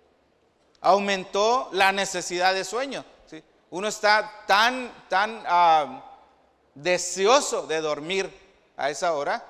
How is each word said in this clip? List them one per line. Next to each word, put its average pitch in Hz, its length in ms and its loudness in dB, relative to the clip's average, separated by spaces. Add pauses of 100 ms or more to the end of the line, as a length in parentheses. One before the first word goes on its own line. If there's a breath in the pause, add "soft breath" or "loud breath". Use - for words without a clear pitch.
(800)
Aumentó 202 920 0
la 190 200 4
necesidad 180 600 -2
de 190 100 -4
sueño, 240 400 -8 (220)
¿sí? 156 160 -20 (280)
Uno 185 180 -6
está 208 580 2
tan, 233 440 2 (200)
tan, 214 360 -2
ah, 165 580 2 (720)
deseoso 185 920 0
de 156 160 -4
dormir 156 480 -4 (480)
a 135 100 -2
esa 165 240 -2
hora, 156 380 -4